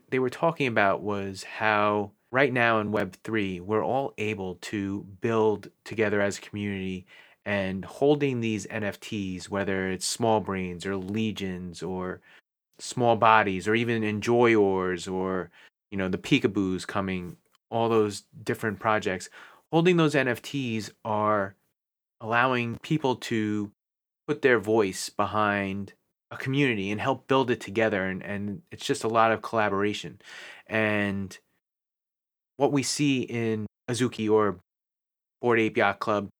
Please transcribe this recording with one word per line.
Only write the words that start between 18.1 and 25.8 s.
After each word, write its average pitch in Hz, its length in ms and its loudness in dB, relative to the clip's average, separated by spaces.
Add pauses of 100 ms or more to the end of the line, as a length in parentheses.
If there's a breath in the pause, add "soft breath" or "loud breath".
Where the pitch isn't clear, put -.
different 110 360 -4
projects, 104 500 -2 (420 loud breath)
holding 170 260 4
those 151 180 4
N 131 120 2
F 120 140 -2
Ts 117 480 -6 (160)
are 107 500 0 (640)
allowing 120 640 2
people 139 360 0
to 107 540 -2 (560)
put - 140 -4
their 127 160 6
voice 104 520 2
behind 101 840 -2 (380)